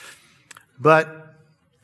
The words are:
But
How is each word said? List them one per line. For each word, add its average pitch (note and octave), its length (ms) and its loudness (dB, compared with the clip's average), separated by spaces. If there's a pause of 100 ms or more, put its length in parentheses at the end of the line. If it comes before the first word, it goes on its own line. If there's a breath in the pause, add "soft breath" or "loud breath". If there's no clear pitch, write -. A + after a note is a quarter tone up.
(800 loud breath)
But D#3 580 -2 (480)